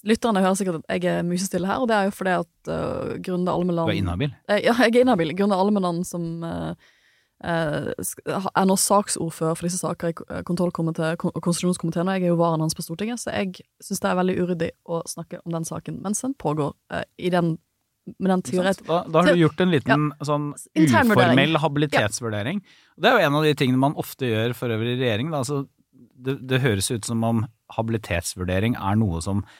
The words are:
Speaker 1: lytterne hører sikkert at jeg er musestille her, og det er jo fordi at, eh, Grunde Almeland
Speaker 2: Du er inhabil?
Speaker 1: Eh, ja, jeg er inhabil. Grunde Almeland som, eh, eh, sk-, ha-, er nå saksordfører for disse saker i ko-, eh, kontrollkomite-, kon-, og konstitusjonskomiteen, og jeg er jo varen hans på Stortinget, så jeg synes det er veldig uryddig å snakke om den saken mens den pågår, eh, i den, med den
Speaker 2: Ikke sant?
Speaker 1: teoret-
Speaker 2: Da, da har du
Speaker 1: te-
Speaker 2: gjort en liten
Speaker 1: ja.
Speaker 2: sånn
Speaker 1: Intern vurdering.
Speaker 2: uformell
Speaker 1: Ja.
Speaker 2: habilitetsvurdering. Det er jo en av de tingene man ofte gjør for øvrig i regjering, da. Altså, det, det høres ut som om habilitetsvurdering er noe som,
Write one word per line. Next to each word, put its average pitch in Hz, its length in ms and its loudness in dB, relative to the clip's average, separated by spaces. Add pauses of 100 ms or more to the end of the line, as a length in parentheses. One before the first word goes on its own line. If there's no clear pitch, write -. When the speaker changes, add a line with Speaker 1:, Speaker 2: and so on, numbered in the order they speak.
Speaker 1:
lytterne 220 320 2
hører 190 160 4
sikkert 185 220 -2
at - 160 -6
jeg 180 160 0
er 170 160 -2
musestille 180 420 -2
her, 233 140 -2
og 240 80 0
det 220 80 2
er 196 80 2
jo 202 100 -2
fordi 185 220 0
at, - 320 -8
eh, 160 400 -4 (160)
Grunde 180 260 0
Almeland 170 380 0
Speaker 2:
Du - 20 2
er 101 60 0
inhabil? 95 320 -2 (180)
Speaker 1:
Eh, 202 160 2
ja, 220 140 4
jeg 233 160 4
er 247 80 8
inhabil. 175 340 2
Grunde 196 220 2
Almeland 185 500 0
som, 175 160 -6 (220)
eh, 165 240 -6 (720)
eh, 160 460 -2 (100)
sk-, - 240 -10
ha-, 190 320 -4
er 190 140 4
nå 196 100 4
saksordfører 165 760 0
for 170 100 -4
disse 180 140 -4
saker 170 320 -4
i - 20 -20
ko-, - 140 -16
eh, - 180 -8
kontrollkomite-, 170 720 -2
kon-, - 140 -2
og 160 100 -6
konstitusjonskomiteen, 175 640 0
og 190 80 0
jeg 185 80 0
er 175 80 4
jo 170 80 2
varen 165 240 2
hans 156 140 -2
på 170 80 -10
Stortinget, 214 340 -6
så - 140 -8
jeg 196 240 -4 (260)
synes - 160 -6
det 202 100 -2
er 185 120 0
veldig 185 140 2 (100)
uryddig 170 240 -2 (180)
å 170 140 -4 (100)
snakke 165 320 -14
om 165 140 -6
den 165 100 -6
saken 160 320 -10
mens 202 240 -4
den 269 160 -4
pågår, 151 320 -2 (160)
eh, - 160 -6 (140)
i 180 160 -2
den, 170 220 2 (600)
med 190 160 0
den 185 140 2
Speaker 2:
Ikke - 80 -4 (100)
sant? 196 160 0
Speaker 1:
teoret- - 80 -20
Speaker 2:
Da, 165 160 0
da 160 160 0
har 180 80 6
du 190 60 6
Speaker 1:
te- 170 100 4
Speaker 2:
gjort - 160 2
en 180 160 2
liten 151 320 2
Speaker 1:
ja. 147 160 -10
Speaker 2:
sånn 147 240 -2 (240)
Speaker 1:
Intern 220 400 6
vurdering. - 240 6
Speaker 2:
uformell 143 160 6
Speaker 1:
Ja. 156 140 2
Speaker 2:
habilitetsvurdering. 143 960 -2 (340)
Det 185 160 4
er 240 60 6
jo 175 100 4
en 143 140 2
av - 20 4
de 151 100 4
tingene 131 280 2
man 151 180 0
ofte - 240 -8
gjør 117 320 0
for 123 160 -4
øvrig 117 240 -2
i 127 60 -2
regjering, 123 280 0
da. 147 140 -2
Altså, 139 220 -4 (520)
det, 131 200 -4 (100)
det 127 140 2
høres 104 280 2
ut 117 140 -4
som 113 180 -2
om 113 220 2 (320)
habilitetsvurdering 104 1000 -2
er 98 220 0
noe 90 240 2
som, 101 200 -2 (180)